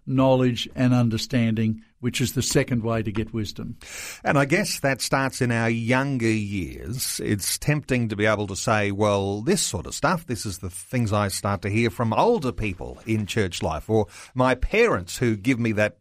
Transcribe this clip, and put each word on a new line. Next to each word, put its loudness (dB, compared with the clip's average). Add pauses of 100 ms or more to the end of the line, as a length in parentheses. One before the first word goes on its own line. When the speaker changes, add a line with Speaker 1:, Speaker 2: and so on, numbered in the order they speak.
Speaker 1:
knowledge 4
and 4
understanding, 2 (180)
which -2
is 0
the 0
second 0
way 0
to -4
get -4
wisdom. -6 (460)
Speaker 2:
And 2
I 4
guess 0
that 0
starts 0
in 2
our 2
younger 0
years. -4
It's -2
tempting 0
to -2
be 2
able 2
to -6
say, 0
"Well, 2
this 2
sort -4
of -10
stuff, 0
this -6
is -6
the -8
things -2
I 2
start -2
to -2
hear 2
from -2
older 2
people -6
in 0
church -2
life, -4
or 2 (280)
my 2
parents 0
who 2
give 0
me 0
that 0